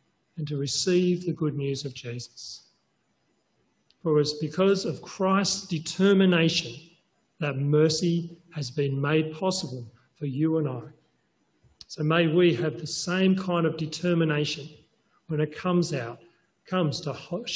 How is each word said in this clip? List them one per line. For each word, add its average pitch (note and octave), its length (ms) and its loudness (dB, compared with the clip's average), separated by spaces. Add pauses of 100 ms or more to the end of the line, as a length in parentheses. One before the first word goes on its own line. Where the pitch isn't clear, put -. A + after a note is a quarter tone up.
(380)
and D3+ 100 -6
to D3 100 -6
receive F3+ 680 2
the D#3+ 100 -2
good D3 220 -2
news C#3 300 -4
of C3 80 -10
Jesus. - 680 -12 (1400)
For D3+ 160 4
it's D3 140 2
because F#3+ 520 0
of E3 160 -6
Christ's F#3+ 640 0
determination F3+ 1080 4 (640)
that C#3+ 180 -4
mercy D#3 800 2 (140)
has D3 200 -8
been C#3 280 -2
made D#3 340 0
possible C#3+ 520 -4 (300)
for D3 100 -8
you D3+ 320 0
and D3+ 100 0
I. B2+ 140 -6 (1080)
So - 160 -6
may E3 240 4
we E3+ 280 4
have D#3 240 -2
the D3+ 80 -10
same F#3+ 480 2
kind F3 300 0
of E3 120 0
determination D#3 920 -2 (580)
when D3+ 140 -2
it D3+ 140 -2
comes F3 380 0
out, A#2+ 280 -6 (440)
comes E3+ 360 0
to C#3+ 120 -6
ho-, G3 320 -10 (100)